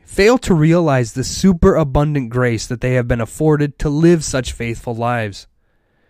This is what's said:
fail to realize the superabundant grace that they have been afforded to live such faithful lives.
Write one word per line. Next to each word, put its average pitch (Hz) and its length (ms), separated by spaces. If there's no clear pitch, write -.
fail 233 340
to - 160
realize 151 580
the 131 100
superabundant 147 1080
grace 120 360
that 120 160
they 127 120
have 123 140
been 120 140
afforded 147 560
to 156 120
live 160 340
such - 300
faithful 117 420
lives. 117 520